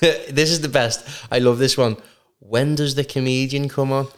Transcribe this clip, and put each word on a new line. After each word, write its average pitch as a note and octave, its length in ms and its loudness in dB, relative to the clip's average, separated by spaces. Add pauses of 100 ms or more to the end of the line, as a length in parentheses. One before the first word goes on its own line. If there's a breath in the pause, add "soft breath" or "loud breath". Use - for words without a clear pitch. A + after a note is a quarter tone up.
<laughs> - 320 0
This D#3 160 2
is E3 120 0
the D3+ 80 -4 (120)
best. A#2 180 -2 (320 loud breath)
I B2 60 0
love B2 220 4
this C3 180 2
one. A#2 200 0 (420 loud breath)
"When B2 340 0
does C#3+ 220 -2
the C#3 80 0
comedian C3+ 640 -2
come C3+ 220 -2
on?" C3+ 140 0 (120)